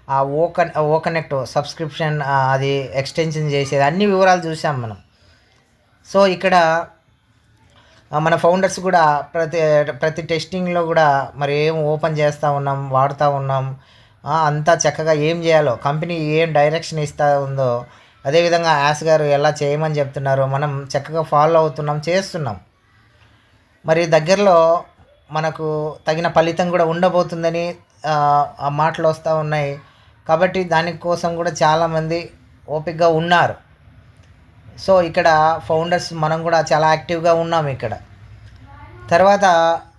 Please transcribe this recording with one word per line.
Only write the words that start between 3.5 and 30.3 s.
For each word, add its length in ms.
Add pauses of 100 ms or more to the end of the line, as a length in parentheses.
చేసేది, 320
అన్ని 220
వివరాలు 360
చూసాం 400
మనం. 160 (1160)
So 100
ఇక్కడ, 600 (1300)
ఆ, 60
మన 160
ఫౌండర్స్ 440
కూడా 540
ప్రతి, 240 (340)
ప్రతి 300
టెస్టింగ్లో 640
కూడా 500
మరి 220
ఏం 180
ఓపెన్ 420
చేస్తూ 340
ఉన్నాం, 380
వాడుతూ 400
ఉన్నాం. 480 (480)
ఆ, 120
అంతా 400 (120)
చక్కగా 240
ఏం 300
చేయాలో, 320
కంపెనీ 400
ఏం 380
డైరెక్షన్ 460
ఇస్తూ 420
ఉందో, 440 (400)
అదేవిధంగా 540
యాస్ 240
గారు 200
ఎలా 300 (100)
చేయమని 300
చెప్తున్నారో 520
మనం 420 (100)
చక్కగా 240
ఫాలో 380
అవుతున్నాం, 500
చేస్తున్నాం. 500 (1300)
మరి 200
దగ్గరలో 800 (480)
మనకు 640 (120)
తగిన 200
ఫలితం 420
కూడా 160
ఉండబోతుందని, 880 (320)
ఆ, 400 (120)
ఆ 100
మాటలు 380
వస్తూ 280
ఉన్నాయి. 440 (480)
కాబట్టి 360